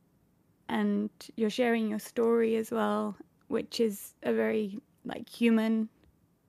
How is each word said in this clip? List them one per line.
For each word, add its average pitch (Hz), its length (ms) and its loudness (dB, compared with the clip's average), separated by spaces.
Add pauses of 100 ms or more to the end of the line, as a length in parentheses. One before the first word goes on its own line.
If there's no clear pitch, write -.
(680)
and 208 400 0 (280)
you're 220 120 2
sharing 233 400 2
your 214 100 -2
story 226 560 2
as 220 160 -4
well, 214 460 -2 (300)
which - 320 -4
is 214 440 -2
a 240 100 0
very, 220 460 0 (240)
like, - 260 -10
human. 220 600 2 (600)